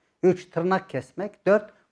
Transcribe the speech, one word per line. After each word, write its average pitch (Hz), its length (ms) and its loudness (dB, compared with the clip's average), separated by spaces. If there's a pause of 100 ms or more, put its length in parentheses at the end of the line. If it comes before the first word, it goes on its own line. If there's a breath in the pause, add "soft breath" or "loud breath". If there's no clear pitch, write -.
(240)
Üç, 180 260 0
tırnak 185 400 -4
kesmek. 170 560 -10
Dört, 208 280 2 (180 soft breath)